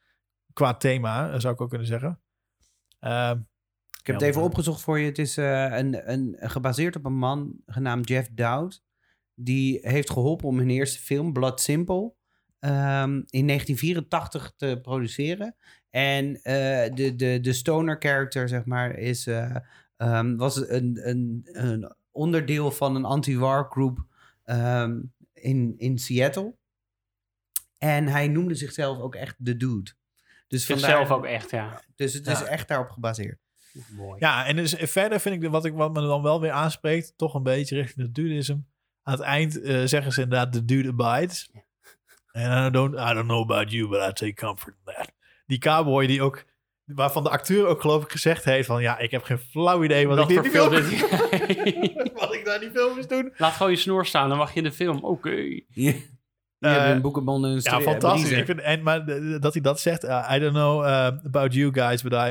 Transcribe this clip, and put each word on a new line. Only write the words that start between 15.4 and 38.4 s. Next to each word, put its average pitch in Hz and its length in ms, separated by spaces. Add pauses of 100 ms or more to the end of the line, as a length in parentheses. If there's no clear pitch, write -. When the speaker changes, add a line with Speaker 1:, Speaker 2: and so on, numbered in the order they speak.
Speaker 2:
En, 139 520
eh, 131 540
de, 131 200
de, 127 260
de 123 120
stoner 160 460
character, 135 500
zeg 120 160
maar, 123 320
is, 117 300
eh, 120 280 (420)
ehm, 117 380
was 131 340
een, 123 300 (100)
een, 120 320 (100)
een 113 440 (160)
onderdeel 151 600
van 139 240
een 131 100
anti-war 135 640
groep, 131 360 (380)
ehm, 120 560 (340)
in, 123 440
in 127 200
Seattle. 143 580 (1200)
En 147 300
hij 143 200
noemde 165 280
zichzelf 135 440
ook 123 160
echt 127 280
The 120 140
Dude. 117 340 (560)
Dus 127 180
Speaker 3:
Zichzelf 139 260 (160)
Speaker 2:
vandaar 135 100
Speaker 3:
ook - 80
echt, 117 260
ja. 110 300 (140)
Speaker 2:
Dus 135 180
het 143 140
is 147 120
Speaker 1:
Ja. 147 60
Speaker 2:
echt - 220
daarop 127 220
gebaseerd. 113 500 (560)
Speaker 3:
Mooi. 98 240
Speaker 1:
Ja, 131 260
en 147 100
dus 165 240
verder 196 400
vind 202 160
ik 170 60
de, 165 80
wat 160 160
ik, 156 80
wat 156 200
me 151 80
dan 143 200
wel 156 200
weer 160 100
aanspreekt, 156 640
toch 160 160
een 135 100
beetje 135 320
richting 135 300
het 117 100
dudism. 147 420 (460)